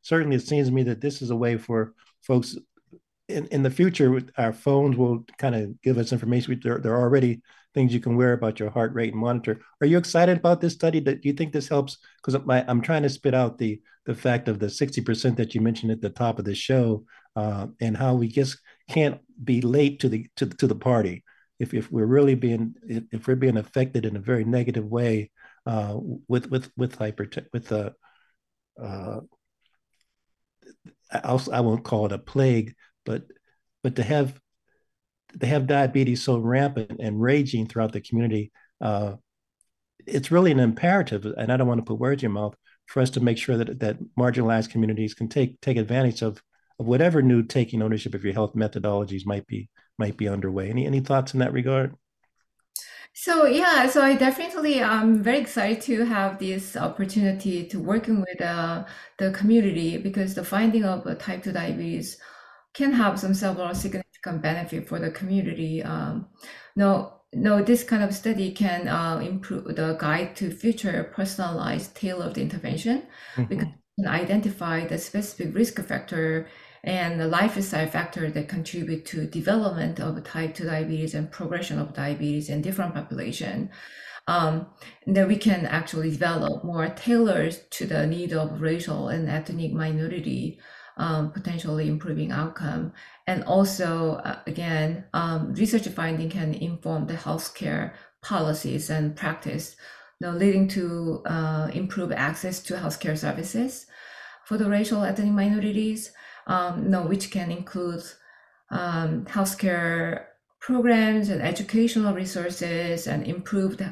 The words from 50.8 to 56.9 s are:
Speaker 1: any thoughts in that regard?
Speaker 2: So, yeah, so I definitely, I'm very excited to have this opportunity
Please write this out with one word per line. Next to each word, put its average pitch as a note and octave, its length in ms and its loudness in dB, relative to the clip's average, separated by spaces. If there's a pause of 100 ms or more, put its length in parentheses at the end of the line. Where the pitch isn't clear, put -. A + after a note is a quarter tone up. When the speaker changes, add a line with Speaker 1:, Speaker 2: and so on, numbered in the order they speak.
Speaker 1:
any C#3 140 2
thoughts C3+ 340 0
in C3 60 0
that B2+ 140 2
regard? C3 420 0 (1160)
Speaker 2:
So, D#4+ 320 4
yeah, C#4+ 420 6
so C#4 140 4
I C#4 140 6
definitely, D4 640 2
I'm A3 400 4
very A#3+ 160 4
excited A3 460 0
to A#3 200 0
have G3 360 0
this F#3+ 360 -4
opportunity F#3+ 920 0